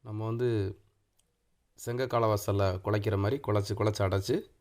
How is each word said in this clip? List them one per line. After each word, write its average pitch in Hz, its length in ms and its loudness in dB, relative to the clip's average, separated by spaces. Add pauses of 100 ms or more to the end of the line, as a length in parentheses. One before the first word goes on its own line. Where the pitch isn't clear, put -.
நம்ம 107 160 -8 (120)
வந்து 117 200 0 (1300)
செங்கக்கால 120 520 0
வாசல்ல 98 440 2 (100)
குலைக்கிற 101 380 0
மாதிரி 127 140 0 (100)
குலைச்சி 104 340 0
குலைச்சி 107 280 0
அடைச்சி 98 280 0 (240)